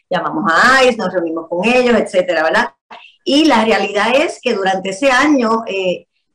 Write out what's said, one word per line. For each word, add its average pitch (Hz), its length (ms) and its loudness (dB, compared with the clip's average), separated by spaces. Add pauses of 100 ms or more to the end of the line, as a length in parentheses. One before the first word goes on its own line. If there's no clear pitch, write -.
llamamos 156 420 -4
a 240 340 4
ice, 247 120 2
nos 185 160 -6
reunimos 165 380 -6
con 175 180 -4
ellos, 247 320 2
etcétera, 180 440 0
¿verdad? 208 260 0 (540)
Y 285 200 2
la 240 200 4
realidad 202 500 0
es 311 280 0
que 233 120 -2
durante 190 360 -2
ese 269 200 0
año, 247 560 2
eh, 185 400 -4 (280)